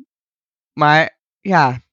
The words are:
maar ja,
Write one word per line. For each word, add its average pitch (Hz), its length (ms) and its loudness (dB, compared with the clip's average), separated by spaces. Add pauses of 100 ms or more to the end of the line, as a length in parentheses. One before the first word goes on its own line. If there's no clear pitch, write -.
(720)
maar 151 460 0 (220)
ja, 147 400 -2 (120)